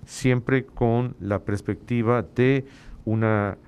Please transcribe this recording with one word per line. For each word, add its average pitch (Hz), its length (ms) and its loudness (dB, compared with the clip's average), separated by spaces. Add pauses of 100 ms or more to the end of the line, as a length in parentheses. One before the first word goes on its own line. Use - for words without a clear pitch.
siempre 127 600 0
con 120 540 0
la 98 240 -2
perspectiva 110 800 -2
de 131 420 2 (380)
una, 107 540 0 (100)